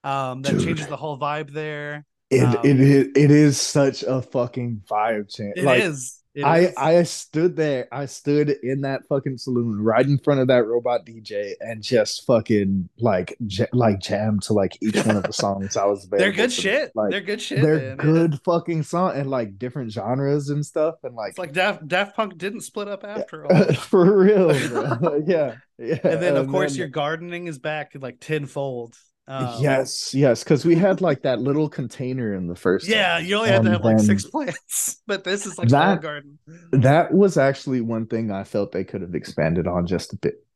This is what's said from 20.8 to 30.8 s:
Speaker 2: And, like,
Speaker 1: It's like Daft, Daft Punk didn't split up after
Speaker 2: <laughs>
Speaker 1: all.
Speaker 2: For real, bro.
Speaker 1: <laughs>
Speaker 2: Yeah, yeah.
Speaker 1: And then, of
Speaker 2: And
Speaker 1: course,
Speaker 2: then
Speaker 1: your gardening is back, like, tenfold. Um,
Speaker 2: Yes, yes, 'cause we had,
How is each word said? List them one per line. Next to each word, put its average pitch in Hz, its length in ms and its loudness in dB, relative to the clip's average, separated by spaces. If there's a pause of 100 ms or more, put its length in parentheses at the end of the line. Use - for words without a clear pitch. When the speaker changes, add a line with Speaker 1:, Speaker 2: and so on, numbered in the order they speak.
Speaker 2:
And, 120 120 -12
like, 104 160 -8
Speaker 1:
It's - 60 -16
like 165 160 -10
Daft, 175 340 -2
Daft 190 280 -2
Punk 190 240 -4
didn't 202 220 -8
split 202 260 -10
up 202 160 -12
after 202 420 -12
Speaker 2:
<laughs> - 0 -
Speaker 1:
all. 170 300 4
Speaker 2:
For 196 420 4
real, 185 500 6
bro. 143 560 -2
Speaker 1:
<laughs> - 40 -6
Speaker 2:
Yeah, 156 280 0 (220)
yeah. 120 260 -6
Speaker 1:
And 160 180 0
then, 143 160 0
of 135 80 0
Speaker 2:
And 135 60 -6
Speaker 1:
course, 143 200 0
Speaker 2:
then 139 80 -6
Speaker 1:
your 165 80 -6
gardening 165 600 -6
is 147 120 -12
back, 151 400 -8
like, 123 200 -12
tenfold. 139 800 -6 (300)
Um, 127 320 -6
Speaker 2:
Yes, 135 540 0
yes, 139 300 4
'cause 147 220 2
we 170 100 6
had, 190 260 2